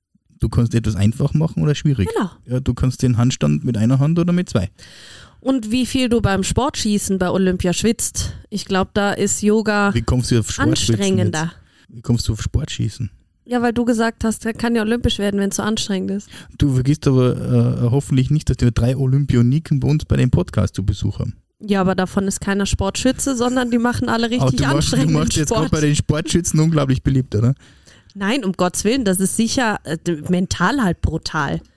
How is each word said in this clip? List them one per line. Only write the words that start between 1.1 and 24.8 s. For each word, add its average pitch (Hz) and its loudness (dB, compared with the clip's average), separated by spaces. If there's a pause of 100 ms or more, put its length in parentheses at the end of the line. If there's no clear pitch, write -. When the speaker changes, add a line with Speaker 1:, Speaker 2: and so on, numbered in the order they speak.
Speaker 1:
machen 160 0
oder 151 2
schwierig. 123 0
Speaker 2:
Genau. 240 -2 (160)
Speaker 1:
Ja, 123 -4
du 131 0
kannst - -2
den 123 2
Handstand 127 0
mit 127 -2
einer 117 2
Hand 160 2
oder 175 0
mit 180 0
zwei. 98 -2 (720)
Speaker 2:
Und 247 -2
wie 247 0
viel 254 0
du 233 2
beim 196 2
Sportschießen 208 0
bei 180 0
Olympia 185 0
schwitzt, - -2 (160)
ich 202 -8
glaub, 190 -2
da 202 0
ist - -2
Yoga 208 2
Speaker 1:
Wie 117 0
kommst 127 0
du 123 4
auf - -4
Sportschießen - 0
Speaker 2:
anstrengender. 180 0
Speaker 1:
jetzt? - -12
Wie 120 -16
kommst - 0
du - 0
auf 107 -6
Sportschießen? - -4 (340)
Speaker 2:
Ja, 240 -2
weil 240 2
du 240 0
gesagt 226 0
hast, 220 -2
der 226 -4
kann 233 0
ja 226 2
olympisch 226 0
werden, 202 -2
wenn's 196 -2
so 202 -2
anstrengend 202 -4
ist. 202 -8 (300)
Speaker 1:
Du 143 2
vergisst 131 0
aber, 127 4 (480)
äh, 120 2
hoffentlich 131 2
nicht, 151 0
dass 131 2
wir 123 4
drei 120 0
Olympioniken 135 2
bei 127 0
uns 147 0
bei - 0
dem 127 2
Podcast 147 0
zu 98 -4
Besuch 101 -2
haben. - -6 (240)
Speaker 2:
Ja, 202 0
aber 185 2
davon 185 -2
ist 196 -4
keiner 196 -2
Sportschütze, 247 -2
sondern 247 0
die 240 2
machen 240 0
alle 226 0
Speaker 1:
Aber 226 -4
Speaker 2:
richtig 254 2
Speaker 1:
du - 0
machst, - 0
du - 2
Speaker 2:
anstrengenden 156 2